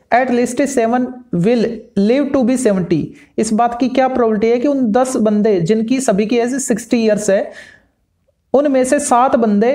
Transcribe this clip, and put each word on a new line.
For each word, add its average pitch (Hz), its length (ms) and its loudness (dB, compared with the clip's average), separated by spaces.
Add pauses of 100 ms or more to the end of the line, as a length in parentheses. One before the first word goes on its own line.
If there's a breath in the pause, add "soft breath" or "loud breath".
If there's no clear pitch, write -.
(140)
at 247 160 2
least 247 300 -2 (120)
seven 240 340 0 (400)
will 233 180 2 (360)
live 254 340 2
to 269 160 2
be 262 140 0
seventy, 180 360 0 (380 loud breath)
इस 220 140 -2
बात 233 280 0
की 262 80 0
क्या 262 200 2
probability 226 420 0
है 240 80 2
कि 247 100 0
उन 277 240 0
दस 254 240 0
बंदे 208 440 2
जिनकी 220 400 0
सभी 220 260 0
की 240 120 0
age 247 240 -2
sixty 233 420 -2
years 214 260 0
है, 196 200 0 (1040 loud breath)
उनमें 269 300 2
से 285 160 0
सात 269 360 2
बंदे 226 380 2